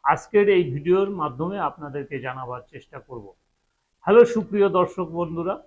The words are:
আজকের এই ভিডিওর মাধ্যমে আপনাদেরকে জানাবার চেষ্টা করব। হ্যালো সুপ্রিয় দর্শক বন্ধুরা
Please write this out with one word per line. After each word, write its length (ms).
আজকের 460
এই 140
ভিডিওর 460
মাধ্যমে 500
আপনাদেরকে 600
জানাবার 420
চেষ্টা 280
করব। 260
হ্যালো 200
সুপ্রিয় 440
দর্শক 420
বন্ধুরা 440